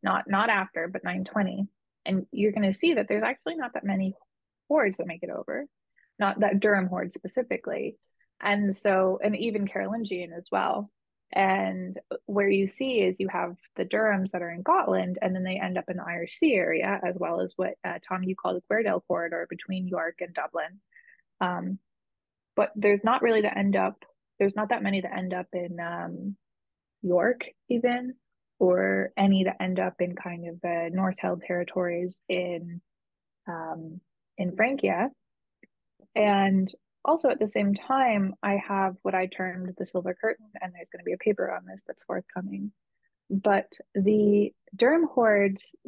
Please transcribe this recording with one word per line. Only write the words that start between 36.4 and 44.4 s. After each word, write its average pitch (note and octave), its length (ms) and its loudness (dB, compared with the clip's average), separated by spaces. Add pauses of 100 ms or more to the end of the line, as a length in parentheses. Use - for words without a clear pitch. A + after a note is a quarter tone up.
also D#4 260 4
at - 80 0
the G#3+ 100 2
same G3+ 260 2
time, G#3+ 680 2
I G3+ 140 2
have F#3+ 460 0
what F#3+ 120 0
I F#3 120 0
termed F#3 520 -6
the F#3+ 80 -6
Silver F3+ 340 -4
Curtain, - 280 -4 (120)
and F#3 140 -10
there's E3+ 180 -18
gonna F3+ 120 -16
be F3 80 -4
a F#3 60 -4
paper G3 320 0
on F3+ 140 -8
this F#3+ 220 -16
that's - 160 -12
forthcoming. G3 680 -8 (580)
But G3 420 2 (220)
the G#3 580 4 (220)